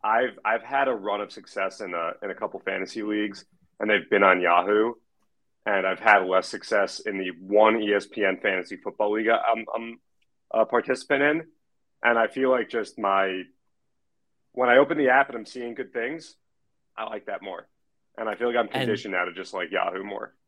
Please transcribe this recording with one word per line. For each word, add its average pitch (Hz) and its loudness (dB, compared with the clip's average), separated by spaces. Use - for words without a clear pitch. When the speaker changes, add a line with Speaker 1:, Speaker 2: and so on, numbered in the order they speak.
Speaker 1:
I've, 113 0
I've 113 0
had 135 -2
a 127 0
run 101 -4
of 95 -10
success 95 -8
in 90 -8
a, 85 -4
in 98 -8
a 90 -8
couple 101 -8
fantasy 95 -6
leagues, 104 -4
and 107 -2
they've 104 0
been 101 4
on 92 6
Yahoo, 98 2
and 98 -2
I've 95 -2
had 101 6
less 92 2
success 101 -2
in 98 -8
the 92 -6
one 107 4
E 104 0
S 98 0
P - -6
N 95 2
fantasy 92 -4
football 104 -4
league 107 -2
I'm, 113 0
I'm 117 -10
a 113 2
participant 139 0
in, 156 0
and 120 4
I 113 4
feel 131 0
like 123 0
just 110 -6
my, 98 0
when 123 0
I 123 8
open 147 4
the 139 4
app 135 6
and 120 -10
I'm 110 -12
seeing 120 -10
good - -12
things, 135 -8
I 110 -8
like 110 -12
that 98 -8
more. 95 -12
And 110 -4
I 104 -4
feel 120 -2
like 120 0
I'm 117 2
Speaker 2:
And - -12
Speaker 1:
conditioned 110 -2
now 90 2
to 90 -8
just 92 -12
like 90 -6
Yahoo 92 -2
more. 101 -10